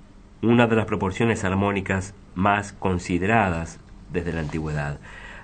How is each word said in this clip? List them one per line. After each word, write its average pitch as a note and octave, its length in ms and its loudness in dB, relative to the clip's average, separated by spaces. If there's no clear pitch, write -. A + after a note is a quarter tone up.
una A#2 280 6
de A2+ 80 2
las G#2 100 2
proporciones G#2 560 0
armónicas F#2+ 720 0
más G2+ 360 2
consideradas F2+ 1080 0
desde E2+ 200 -2
la D#2+ 60 -4
antigüedad. D2+ 640 -4